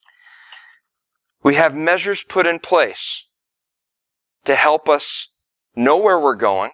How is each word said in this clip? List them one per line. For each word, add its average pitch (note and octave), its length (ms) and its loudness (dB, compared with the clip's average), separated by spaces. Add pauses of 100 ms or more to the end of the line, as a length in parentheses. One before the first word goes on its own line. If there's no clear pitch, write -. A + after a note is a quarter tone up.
(1400)
we C#3+ 120 2
have D3+ 220 2
measures F3+ 480 -2
put F3+ 220 0
in E3+ 120 -2
place - 640 -2 (1200)
to C3+ 120 0
help D3+ 320 0
us - 400 -2 (480)
know C3+ 200 2
where F#3+ 220 2
we're C#3+ 160 0
going. G2+ 400 -2